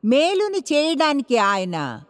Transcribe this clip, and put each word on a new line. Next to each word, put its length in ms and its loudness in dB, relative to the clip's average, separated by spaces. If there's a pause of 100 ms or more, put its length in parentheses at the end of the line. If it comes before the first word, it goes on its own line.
మేలుని 540 2
చేయడానికి 760 0
ఆయన 720 -2